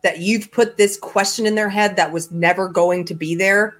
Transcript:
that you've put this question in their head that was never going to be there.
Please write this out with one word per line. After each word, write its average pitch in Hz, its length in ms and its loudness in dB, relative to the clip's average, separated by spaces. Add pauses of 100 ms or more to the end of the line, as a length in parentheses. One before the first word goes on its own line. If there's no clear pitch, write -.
that 165 180 -2
you've 208 340 -2
put 233 240 0
this 202 200 2
question - 480 -4
in 214 100 0
their 214 120 0
head 202 300 0
that 160 160 0
was 165 180 -6
never 175 380 2
going 175 340 2
to 175 100 -8
be 160 220 -4
there. 196 440 2